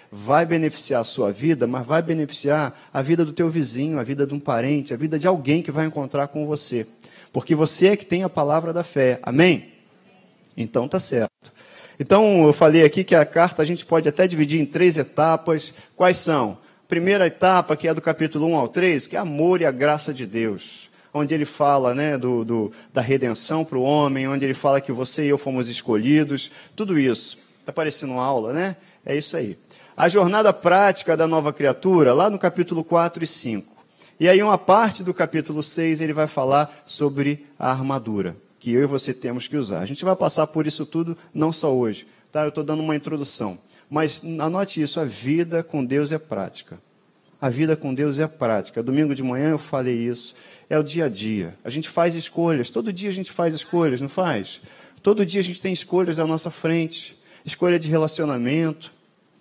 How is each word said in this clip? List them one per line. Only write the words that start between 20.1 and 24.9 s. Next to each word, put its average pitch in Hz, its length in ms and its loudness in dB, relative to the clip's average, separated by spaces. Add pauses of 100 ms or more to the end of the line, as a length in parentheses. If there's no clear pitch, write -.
de 127 100 -8
Deus. 107 600 -6 (320)
Onde 147 160 -2
ele 156 120 0
fala, 139 500 2
né, 147 240 -2
do, 123 260 -2
do, 113 280 -2 (200)
da 131 80 -2
redenção 131 640 -2
pro 143 160 -4
homem, 135 460 2
onde 139 180 -2
ele 135 80 -2
fala 139 280 2
que 135 100 -10